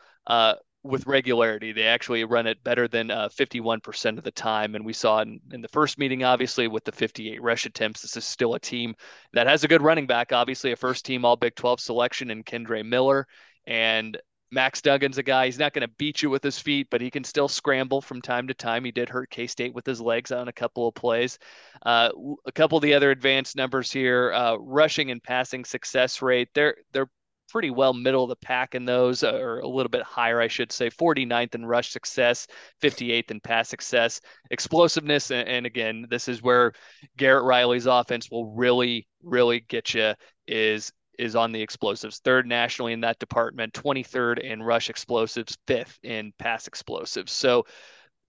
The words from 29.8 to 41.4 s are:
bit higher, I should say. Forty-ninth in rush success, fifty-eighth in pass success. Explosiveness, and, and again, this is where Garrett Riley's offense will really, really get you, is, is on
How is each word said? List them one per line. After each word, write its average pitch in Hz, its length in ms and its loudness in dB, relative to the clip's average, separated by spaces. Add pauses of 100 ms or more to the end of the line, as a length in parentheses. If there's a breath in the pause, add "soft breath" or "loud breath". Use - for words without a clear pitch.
bit 120 120 0
higher, 117 380 0
I 117 60 4
should 120 240 -4
say. 120 180 -2
Forty-ninth 120 680 0
in 117 100 -8
rush 120 240 0
success, - 560 0 (340 loud breath)
fifty-eighth 120 520 0
in 107 80 -10
pass 117 280 0
success. - 520 0 (320 soft breath)
Explosiveness, 147 800 2
and, 123 160 -4
and 123 180 -2
again, 113 440 -6
this 120 180 -4
is 117 140 -6
where 123 300 6 (440 loud breath)
Garrett 131 280 6
Riley's 123 420 4
offense 123 440 2
will 113 220 -6
really, 123 560 2 (140)
really 120 460 2
get - 260 -4
you, 110 200 2 (320 soft breath)
is, 107 460 -2 (260)
is 117 160 -4
on 117 160 2